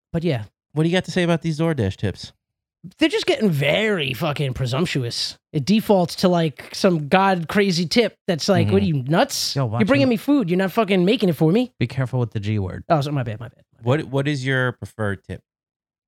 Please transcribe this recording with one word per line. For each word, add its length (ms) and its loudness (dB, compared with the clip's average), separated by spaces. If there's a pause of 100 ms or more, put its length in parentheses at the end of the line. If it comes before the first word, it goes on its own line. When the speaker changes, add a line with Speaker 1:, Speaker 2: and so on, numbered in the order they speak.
(120)
Speaker 1:
but 120 -4
yeah. 220 -2 (280)
Speaker 2:
What 100 2
do 60 2
you 60 2
got 100 0
to 60 -8
say 120 0
about 180 2
these 180 -2
DoorDash 380 0
tips? 360 -6 (640)
Speaker 1:
They're 120 2
just 160 -2
getting 240 2
very 640 0
fucking 400 -4
presumptuous. 840 -4 (140)
It 140 -4
defaults 520 2
to, 120 2
like, 440 0
some 360 2
god 400 2
crazy 360 2
tip 300 -2 (100)
that's 220 -2
like, 240 4
"What 100 4
are 40 2
Speaker 2:
Mm-hmm. 120 0
Speaker 1:
you, 60 -4
nuts? 520 0
Speaker 3:
Yo, 80 0
Speaker 1:
You're 80 -2
Speaker 3:
watch 160 0
Speaker 1:
bringing 160 4
Speaker 3:
him. 60 2
Speaker 1:
me 80 2
food. 320 0
You're 80 0
not 140 -2
fucking 320 2
making 260 2
it 60 0
for 160 2
me." 260 0
Speaker 3:
Be 100 -2
careful 340 -4
with 100 -4
the 80 -6
G 180 -2
word. 300 -6
Speaker 1:
Oh, 140 2
so, 100 -4
my 120 -2
bad, 180 -8
my 80 -14
bad, 80 -20
my 60 -20 (140)
bad. 80 -14
Speaker 2:
What, 200 2
what 240 -2
is 160 -4
your 280 0
preferred 520 -8
tip? 160 -12 (680)